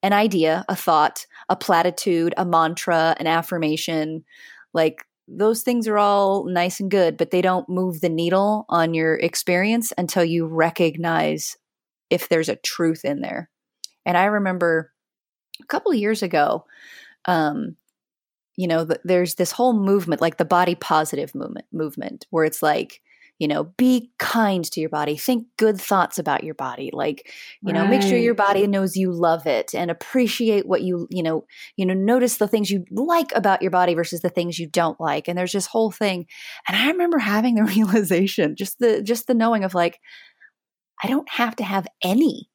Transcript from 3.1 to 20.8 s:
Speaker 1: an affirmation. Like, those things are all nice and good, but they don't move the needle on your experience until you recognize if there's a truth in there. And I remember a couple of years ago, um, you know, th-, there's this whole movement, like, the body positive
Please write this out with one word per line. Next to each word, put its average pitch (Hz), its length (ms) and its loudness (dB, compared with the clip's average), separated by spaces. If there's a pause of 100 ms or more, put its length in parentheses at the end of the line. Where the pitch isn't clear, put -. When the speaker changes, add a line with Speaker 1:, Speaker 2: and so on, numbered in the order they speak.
Speaker 1:
an 170 80 -4
affirmation. 160 960 -2 (500)
Like, 160 300 0 (240)
those 220 340 0
things 240 260 0
are 208 100 2
all 202 480 2
nice 180 340 -2
and 190 100 -4
good, 175 260 2
but 165 160 -2
they 180 100 2
don't 185 260 0
move 185 340 -2
the 180 80 2
needle 190 600 0
on 165 240 2
your 160 220 0
experience 196 840 -2
until 180 260 0
you 165 220 0
recognize 160 1080 0 (540)
if 170 180 -2
there's 160 220 2
a - 60 -2
truth - 480 -2
in 143 160 -4
there. - 300 -10 (560)
And 180 120 0
I 190 80 4
remember 185 680 0 (720)
a - 40 -20
couple 349 260 -2
of 247 60 2
years 208 240 0
ago, 165 440 0 (600)
um, 160 500 -2 (800)
you 185 120 -4
know, 165 180 0
th-, 160 180 -2
there's 180 320 2
this 180 160 -2
whole 247 220 2
movement, 196 480 2
like, 165 160 -2
the 170 60 2
body 175 320 2
positive 156 580 -2